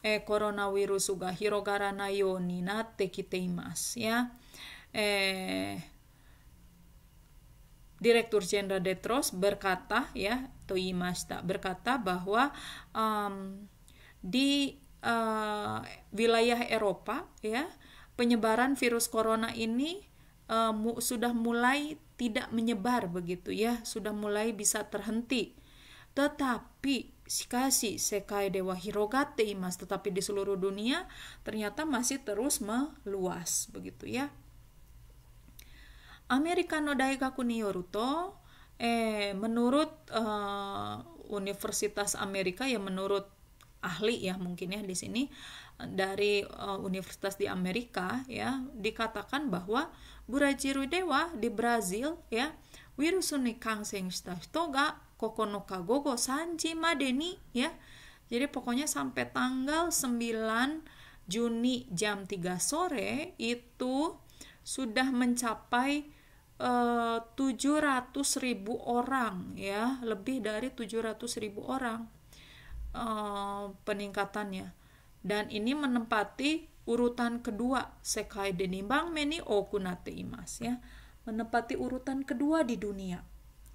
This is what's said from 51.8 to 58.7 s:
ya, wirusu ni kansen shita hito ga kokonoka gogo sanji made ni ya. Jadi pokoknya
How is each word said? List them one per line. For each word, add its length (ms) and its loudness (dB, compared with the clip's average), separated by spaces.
ya, 240 0
wirusu 400 2
ni 240 0
kansen 480 -2
shita 240 -6
hito 400 -2
ga 240 2
kokonoka 640 -2
gogo 320 2
sanji 560 -2
made 400 2
ni 240 -2
ya. 160 2
Jadi 240 0
pokoknya 400 0